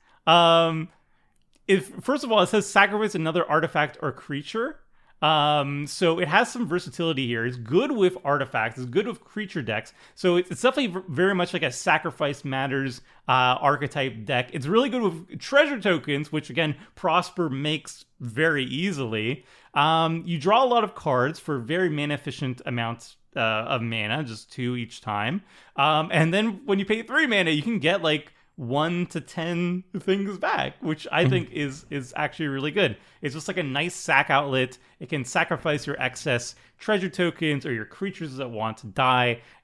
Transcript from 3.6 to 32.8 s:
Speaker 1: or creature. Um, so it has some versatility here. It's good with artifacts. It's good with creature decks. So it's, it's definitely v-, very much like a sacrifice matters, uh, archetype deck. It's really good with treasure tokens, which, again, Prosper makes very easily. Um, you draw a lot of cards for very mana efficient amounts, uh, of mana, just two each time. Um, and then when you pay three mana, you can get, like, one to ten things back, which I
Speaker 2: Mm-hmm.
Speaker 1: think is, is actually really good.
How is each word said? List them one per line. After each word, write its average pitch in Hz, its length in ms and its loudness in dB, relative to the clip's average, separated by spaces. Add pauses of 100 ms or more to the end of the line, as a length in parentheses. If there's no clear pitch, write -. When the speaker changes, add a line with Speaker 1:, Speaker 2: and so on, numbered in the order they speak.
Speaker 1:
or 139 120 -4
creature. 220 680 -8 (420)
Um, 147 680 2
so 170 320 2
it 175 80 0
has 226 220 4
some 233 180 -4
versatility 160 580 -2
here. 117 180 -2
It's 123 120 -4
good 156 340 2
with 190 340 2
artifacts. 131 540 0
It's 127 100 -8
good 196 200 0
with 226 160 -8
creature 196 380 -8
decks. 110 300 -4 (220)
So 175 220 2
it's, 180 120 0
it's - 140 -8
definitely 240 380 0
v-, - 80 -14
very 180 260 2
much 175 180 0
like 160 120 -2
a 123 80 0
sacrifice 156 720 -2
matters, 135 560 -2 (260)
uh, 127 340 4
archetype 139 640 0
deck. 127 280 -2
It's 139 140 -6
really 233 220 4
good 240 140 -2
with 165 380 -4
treasure 277 400 4
tokens, 151 500 0
which, 151 200 -4
again, 151 260 0 (180)
Prosper 170 560 0
makes 147 540 -6 (160)
very 135 440 0
easily. 127 800 -4 (300)
Um, 160 500 2
you 170 140 -4
draw 202 260 4
a 247 40 4
lot 240 160 4
of - 100 -6
cards 135 460 0
for 143 180 -4
very 160 320 0
mana 147 240 -2
efficient 131 500 -6
amounts, 117 520 -6 (180)
uh, 131 60 -2
of 113 420 0
mana, 113 400 -2
just 113 300 -12
two 123 240 -4
each 120 240 -10
time. 110 420 -2 (320)
Um, 156 380 2
and 165 200 4
then 208 320 0
when 196 140 2
you 202 60 0
pay 220 180 -2
three 277 240 0
mana, 190 240 2
you 151 120 2
can 220 180 -2
get, 170 220 2
like, 151 300 0 (220)
one 160 520 -2
to 165 140 -8
ten 175 640 -4 (160)
things 196 360 0
back, - 460 -2
which 156 300 -4
I 147 100 2
Speaker 2:
Mm-hmm. 131 80 4
Speaker 1:
think 131 220 0
is, 143 380 -6
is 135 260 -8
actually 151 320 -4
really 139 240 -4
good. 160 240 0 (260)